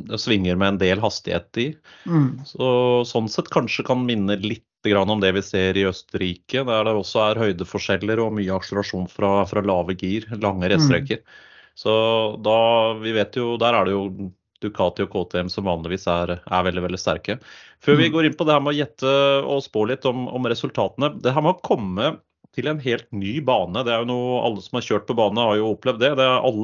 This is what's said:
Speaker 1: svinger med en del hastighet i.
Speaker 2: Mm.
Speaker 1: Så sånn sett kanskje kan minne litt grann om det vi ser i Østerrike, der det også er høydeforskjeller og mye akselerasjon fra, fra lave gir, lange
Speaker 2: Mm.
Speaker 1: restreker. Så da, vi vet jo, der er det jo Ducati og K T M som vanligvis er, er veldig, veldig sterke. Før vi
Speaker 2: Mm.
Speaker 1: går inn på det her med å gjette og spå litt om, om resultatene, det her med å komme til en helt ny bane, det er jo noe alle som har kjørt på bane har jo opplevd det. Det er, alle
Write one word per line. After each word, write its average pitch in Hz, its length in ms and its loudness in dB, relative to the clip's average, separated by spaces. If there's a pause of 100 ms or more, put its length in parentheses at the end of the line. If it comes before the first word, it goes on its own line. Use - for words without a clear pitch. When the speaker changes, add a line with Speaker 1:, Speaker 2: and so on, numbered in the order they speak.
(160)
Speaker 1:
svinger 98 420 0
med 98 100 2
en 98 100 0
del 92 200 2
hastighet 98 600 -4
i. 139 180 -4 (320)
Speaker 2:
Mm. 139 400 2
Speaker 1:
Så 123 560 2
sånn 117 260 -2
sett - 200 -4
kanskje - 360 0
kan 127 200 0
minne 101 360 0
litt 107 220 -6 (220)
grann 101 240 4
om 107 100 2
det 95 140 4
vi 98 80 0
ser 95 340 0
i 98 80 2
Østerrike, 95 800 -4
der 113 200 0
det 110 100 2
også 101 240 -2 (160)
er - 0 -
høydeforskjeller 101 880 -2
og 110 80 -2
mye 98 240 -2
akselerasjon 95 540 -4
fra, 98 340 2
fra 101 180 -2
lave 92 360 -2
gir, 98 260 -4 (160)
lange 95 300 -2
Speaker 2:
Mm. - 20 2
Speaker 1:
restreker. 98 480 2 (560)
Så 110 640 0
da, 113 520 4
vi 110 180 -6
vet 104 240 0
jo, 120 220 -2
der 117 180 2
er 104 80 4
det 95 80 2
jo 98 400 -4 (300)
Ducati 101 420 -2
og 95 80 -4
K 90 140 -2
T 90 140 -4
M 90 100 -4
som 98 160 -6
vanligvis 87 420 -4
er, 87 400 -2
er 90 160 0
veldig, 90 240 -2
veldig 90 100 -6
sterke. 92 440 -4 (420)
Før 147 140 6
vi 160 100 4
Speaker 2:
Mm. 156 60 0
Speaker 1:
går 160 120 2
inn 156 100 2
på 165 100 -2
det 151 80 4
her 147 80 4
med 143 120 0
å 147 120 -2
gjette 139 580 2
og 139 180 -2
spå 107 280 -2
litt 135 160 -4
om, 123 240 0
om 127 140 -4
resultatene, 120 800 -2
det 127 120 0
her 151 80 2
med 170 140 2
å - 60 -16
komme 113 580 -2 (340)
til 123 160 -4
en 156 100 -4
helt 123 340 -4
ny 101 260 -6
bane, 117 460 0
det 120 80 0
er 113 60 0
jo 120 60 -2
noe 123 380 -2
alle 113 180 -2
som - 160 -8
har 120 40 -2
kjørt 107 240 -2
på 120 100 -4
bane 107 220 2
har 110 200 2
jo 107 180 0
opplevd 117 240 -2
det. 139 180 2
Det 131 80 4
er, 127 160 4
alle 110 220 0